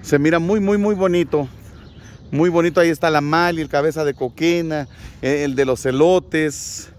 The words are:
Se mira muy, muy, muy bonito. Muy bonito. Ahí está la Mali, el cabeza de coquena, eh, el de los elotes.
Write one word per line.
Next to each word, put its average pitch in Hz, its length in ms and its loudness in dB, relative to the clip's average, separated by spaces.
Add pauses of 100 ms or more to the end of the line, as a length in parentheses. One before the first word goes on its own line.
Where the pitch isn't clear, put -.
Se - 180 0
mira 160 200 2
muy, 185 220 0
muy, 202 180 2
muy 202 160 0
bonito. 175 560 0 (800)
Muy 151 180 2
bonito. 170 320 2
Ahí 170 80 4
está 165 220 0
la 151 100 2
Mali, 165 400 0
el 151 80 -6
cabeza 151 380 -2
de 139 80 -2
coquena, 156 760 -2 (320)
eh, 143 240 -2
el 139 100 -4
de 135 120 0
los 127 180 -2
elotes. 156 1040 0 (100)